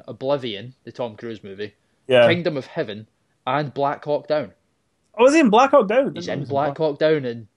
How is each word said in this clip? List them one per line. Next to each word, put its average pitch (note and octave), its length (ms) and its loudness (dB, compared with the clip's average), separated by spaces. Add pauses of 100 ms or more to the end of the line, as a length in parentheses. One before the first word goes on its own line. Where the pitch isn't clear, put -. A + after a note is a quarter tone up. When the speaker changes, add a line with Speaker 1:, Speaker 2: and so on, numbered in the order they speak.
Speaker 1:
Oblivion, B2+ 760 -8
the A#2 80 -18
Tom A#2 260 -10
Cruise A2+ 260 -14
movie, G2+ 300 -14 (340)
Speaker 2:
Yeah. - 200 6
Speaker 1:
Kingdom E3 300 -2
of B2+ 100 -10
Heaven, A2 400 -10 (400)
and C3+ 260 -2
Black C#3+ 320 -4
Hawk D3 220 -4
Down. C#3+ 240 -4 (640)
Speaker 2:
Oh, A#3 80 6
is C#4 80 6
he E4 60 6
in C#4 100 4
Black B3 220 4
Hawk C4 160 6
Down? A3+ 260 0
Speaker 1:
He's F3 140 -10
Speaker 2:
Didn't - 0 -
know G#2+ 60 -8
Speaker 1:
in A#2 40 -6
Speaker 2:
he C#3 40 -6
was C3 80 -10
in C#3 40 -6
Speaker 1:
Black C#3 220 0
Speaker 2:
Black - 20 -10
Speaker 1:
Hawk D3+ 220 -2
Down D#3 260 0
in A#2 320 -10